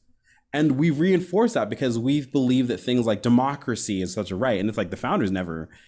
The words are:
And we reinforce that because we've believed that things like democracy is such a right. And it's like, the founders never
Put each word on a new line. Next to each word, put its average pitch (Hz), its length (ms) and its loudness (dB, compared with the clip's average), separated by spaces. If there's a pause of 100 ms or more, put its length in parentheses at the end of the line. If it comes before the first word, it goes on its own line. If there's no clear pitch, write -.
(540)
And 147 200 2
we 147 160 2
reinforce 180 640 2
that 107 160 -2
because 117 280 -2
we've 135 320 0
believed 127 380 2
that 107 140 -4
things 123 240 0
like 107 160 0
democracy 123 800 0
is 90 120 -4
such 101 180 -6
a 95 40 -4
right. 107 240 0
And 98 80 -2
it's 110 100 -4
like, 95 120 -4
the 87 80 -8
founders 131 340 -2
never 85 380 -6 (180)